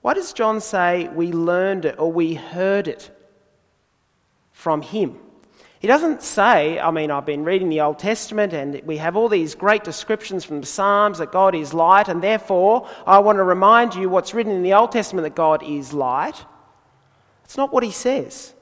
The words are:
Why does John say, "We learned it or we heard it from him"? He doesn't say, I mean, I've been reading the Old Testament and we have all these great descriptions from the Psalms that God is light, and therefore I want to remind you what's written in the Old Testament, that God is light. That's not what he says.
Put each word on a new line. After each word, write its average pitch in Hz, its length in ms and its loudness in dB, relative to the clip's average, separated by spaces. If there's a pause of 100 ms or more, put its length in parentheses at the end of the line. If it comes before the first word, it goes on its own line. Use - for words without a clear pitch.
Why 277 120 0
does 359 180 -6
John 220 280 -2
say, 180 560 0
"We 170 160 -2
learned 175 540 -2
it 139 120 -2
or 165 140 0
we 165 240 -2
heard 190 520 -4
it - 220 -12 (1400)
from 151 320 -4
him"? 196 360 -6 (600)
He - 80 -4
doesn't 311 360 2
say, 175 560 2
I 160 100 0
mean, 160 220 -2
I've 143 160 -4
been 147 160 -4
reading 185 260 0
the 156 120 0
Old 151 180 -2
Testament 208 540 -4
and 143 320 -8
we 156 120 -6
have 165 180 -4
all 220 140 2
these 165 240 0
great 214 300 0
descriptions 190 600 -8
from 147 160 -8
the 135 60 -10
Psalms 202 540 0
that 156 120 -8
God 190 220 4
is 151 220 -6
light, 185 320 6
and 170 160 -4
therefore 208 640 2 (180)
I 196 140 8
want 208 180 4
to 190 60 2
remind 196 500 4
you 185 160 -4
what's 185 240 -2
written 220 180 -2
in 185 120 -2
the 190 100 2
Old 233 180 4
Testament, 190 340 -2
that 151 100 -8
God 156 260 2
is 143 320 -8
light. 143 500 -4 (1000)
That's - 140 -14
not 269 140 -2
what 240 120 0
he 214 80 -6
says. - 720 -6